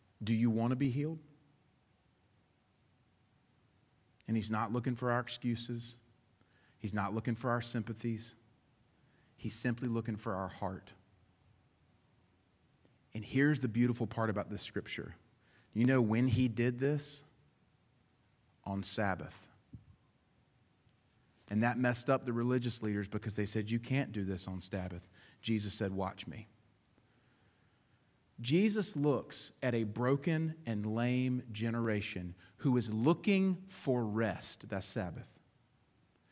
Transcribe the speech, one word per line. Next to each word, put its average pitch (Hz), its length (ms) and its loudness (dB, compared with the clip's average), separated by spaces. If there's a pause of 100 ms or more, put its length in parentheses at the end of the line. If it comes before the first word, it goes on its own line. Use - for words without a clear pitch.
(240)
Do 104 100 2
you 117 180 4
want 113 180 2
to 131 60 2
be 135 160 2
healed?" 147 280 -2 (3000)
And 113 100 2
he's 101 140 -2
not 110 200 0
looking 123 240 0
for 123 160 0
our 120 80 4
excuses. 120 760 -4 (840)
He's 101 160 -6
not 101 200 0
looking 113 220 0
for 127 140 -2
our 120 120 2
sympathies. 113 760 -6 (1000)
He's - 200 -6
simply 123 340 -2
looking 113 260 -2
for 104 200 -4
our 95 120 -2
heart. 92 460 -6 (2250)
And 110 120 -8
here's 139 340 4
the 123 80 0
beautiful 120 400 2
part 113 220 0
about 101 200 -2
this 104 120 -6
scripture. - 540 -8 (580)
You 113 100 4
know 131 180 6
when 113 260 4
he 123 200 4
did 120 320 0
this? 143 440 -2 (1400)
On 98 180 -2
Sabbath. 95 680 -2 (2000)
And 104 140 4
that 120 160 2
messed 123 300 2
up 135 140 4
the 123 80 -2
religious 120 520 0
leaders 104 260 -2
because 104 260 -6
they 104 120 0
said, 107 240 -2
"You 117 80 2
can't 127 320 -2
do 104 120 -4
this 95 240 -4
on 92 140 -6
Sabbath." 90 480 -8 (320)
Jesus 104 320 -2
said, 101 180 -2
"Watch 95 360 -4
me." 110 200 -12 (1900)
Jesus 190 560 2
looks 143 560 0 (100)
at 127 120 2
a 117 100 2
broken 143 720 2 (100)
and 107 300 -2
lame 127 560 2
generation 104 840 -2 (220)
who 127 200 2
is 107 160 0
looking 185 720 2
for 123 380 0
rest. 107 640 -2
That's 95 160 -4
Sabbath. 92 420 -6 (1040)